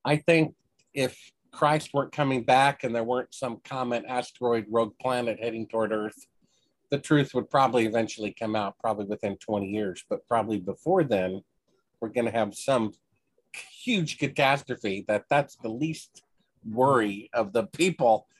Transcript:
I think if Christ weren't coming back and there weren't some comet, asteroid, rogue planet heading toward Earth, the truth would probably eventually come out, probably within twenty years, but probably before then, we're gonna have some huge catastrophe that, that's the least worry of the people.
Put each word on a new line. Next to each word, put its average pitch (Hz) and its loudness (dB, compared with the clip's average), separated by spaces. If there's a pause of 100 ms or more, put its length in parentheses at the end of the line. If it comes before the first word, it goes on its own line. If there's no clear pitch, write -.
I 147 4
think 160 2 (400)
if - -4 (180)
Christ 151 2
weren't 139 -2
coming 135 0
back 135 4
and 117 -2
there 117 0
weren't 123 -2
some 120 -8
comet, 123 -4
asteroid, 120 -2
rogue 113 2
planet 120 -2
heading 113 -6
toward 110 -2
Earth, 107 -4 (640)
the 147 0
truth 143 2
would 123 -2
probably 127 4
eventually 107 -2
come 110 -6
out, 101 -4
probably 104 -4
within 101 -6
twenty 101 -4
years, 101 -6
but - -6
probably 110 0
before 151 -2
then, 95 -2 (580)
we're 110 -6
gonna 117 -2
have 107 -2
some 113 -2 (880)
huge 196 -2
catastrophe 135 -2
that, 104 0
that's 143 0
the 117 -10
least 151 -8 (420)
worry 110 2
of 107 -2
the 113 0
people. 135 2 (120)